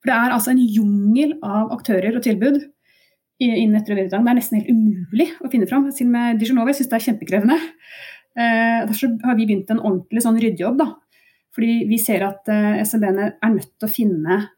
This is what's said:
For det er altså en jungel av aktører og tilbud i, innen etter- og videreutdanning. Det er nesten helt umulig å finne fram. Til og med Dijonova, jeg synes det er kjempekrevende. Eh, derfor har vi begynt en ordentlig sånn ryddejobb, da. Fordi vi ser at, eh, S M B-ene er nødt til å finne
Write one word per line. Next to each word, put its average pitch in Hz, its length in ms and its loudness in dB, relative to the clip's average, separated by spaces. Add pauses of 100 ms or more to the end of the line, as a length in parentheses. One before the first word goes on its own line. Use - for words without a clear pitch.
For 285 80 0
det 233 80 4
er 247 160 2
altså 240 180 -2
en 254 80 4
jungel 214 680 2 (100)
av 214 320 -2
aktører 220 460 -2
og - 80 -6
tilbud 247 340 2
i, - 880 -10
innen 220 300 2
etter- 214 160 -4
og 196 60 -2
videreutdanning. 190 260 0
Det 247 80 4
er 240 60 2
nesten - 180 -2
helt 233 160 0
umulig 214 540 0 (120)
å 269 140 -8
finne 226 160 2
fram. 277 240 2
Til 240 160 0
og - 20 2
med 240 300 0
Dijonova, 247 320 0
jeg 285 80 -4
synes 247 100 -4
det 226 60 0
er - 80 -4
kjempekrevende. 214 500 0 (800)
Eh, 233 560 0
derfor 233 240 -2 (100)
har 247 140 2
vi 226 80 2
begynt 202 260 -2
en 220 80 0
ordentlig 214 460 -2
sånn 226 160 2
ryddejobb, 202 400 0
da. 220 80 -2 (640)
Fordi 226 180 0 (160)
vi 220 140 0
ser 196 240 0
at, - 260 -8
eh, 208 300 0
S 208 160 -4
M 208 80 0
B-ene 196 320 0
er 220 160 0
nødt - 240 -4
til 214 100 -6
å 214 60 -8
finne 180 440 0 (200)